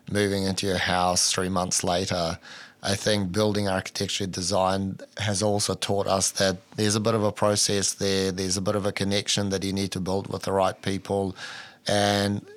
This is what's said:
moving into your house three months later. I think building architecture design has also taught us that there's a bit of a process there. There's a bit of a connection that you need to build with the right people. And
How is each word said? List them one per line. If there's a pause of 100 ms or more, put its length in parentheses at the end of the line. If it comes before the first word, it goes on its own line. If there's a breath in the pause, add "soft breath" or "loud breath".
(120)
moving
into
your
house
three
months
later. (420 loud breath)
I
think
building
architecture
design (180)
has
also
taught
us
that (200)
there's
a
bit
of
a
process
there.
There's
a
bit
of
a
connection
that
you
need
to
build
with
the
right
people. (520 loud breath)
And (120)